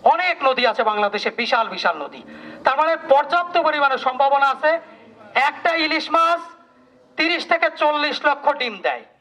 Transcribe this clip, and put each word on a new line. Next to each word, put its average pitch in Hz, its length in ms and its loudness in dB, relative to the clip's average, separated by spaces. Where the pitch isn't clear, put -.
অনেক 339 380 2
নদী 254 240 2
আছে 220 160 0
বাংলাদেশে, 208 480 -2
বিশাল 233 380 -2
বিশাল 175 340 -4
নদী। 135 200 -14
তার 262 120 2
মানে 311 200 2
পর্যাপ্ত 339 500 2
পরিমাণে 294 400 2
সম্ভাবনা 277 480 2
আছে। 302 340 0
একটা 294 420 0
ইলিশ 311 340 -2
মাছ 330 300 2
তিরিশ 330 320 -2
থেকে 330 280 2
চল্লিশ 302 480 0
লক্ষ 285 280 2
ডিম 240 300 -4
দেয়। 127 220 -4